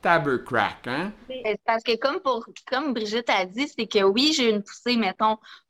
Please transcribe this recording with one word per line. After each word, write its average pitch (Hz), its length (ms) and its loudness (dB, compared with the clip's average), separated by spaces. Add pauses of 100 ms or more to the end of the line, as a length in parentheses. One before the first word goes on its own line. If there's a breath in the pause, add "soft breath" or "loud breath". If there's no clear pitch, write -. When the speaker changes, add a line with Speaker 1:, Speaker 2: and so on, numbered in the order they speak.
Speaker 1:
tabercrack, 135 840 0
hein? 165 240 -4 (160)
Speaker 2:
Mais 254 160 -10
c'est 208 200 -2
parce 226 200 0
que 226 120 0
comme 285 240 -2
pour, 233 240 -2 (220)
comme 269 260 -2
Brigitte 226 380 -2
a 190 160 2
dit, 233 220 -4
c'est 220 180 -6
que 202 160 2
oui, 247 340 4
j'ai 240 140 4
une 208 120 0
poussée, - 340 -2
mettons. 220 420 0 (320 loud breath)